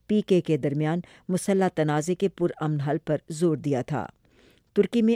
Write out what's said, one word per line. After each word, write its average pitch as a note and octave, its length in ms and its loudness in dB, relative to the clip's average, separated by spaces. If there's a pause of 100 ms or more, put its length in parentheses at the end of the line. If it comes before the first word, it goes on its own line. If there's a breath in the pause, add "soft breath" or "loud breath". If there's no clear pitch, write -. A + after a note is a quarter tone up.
پی G#3+ 140 2
کے F#3 200 2
کے D#3+ 160 0
درمیان D3+ 440 -2 (280 loud breath)
مسلح F#3 460 0
تنازع D3+ 440 0
کے G3 100 0
پرامن D#3 520 -2
حل C#3+ 240 -2
پر D3+ 120 0 (120)
زور D#3+ 280 0
دیا C3 260 -2
تھا۔ B2 240 -4 (680 soft breath)
ترکی G#3 280 2
میں A3+ 140 4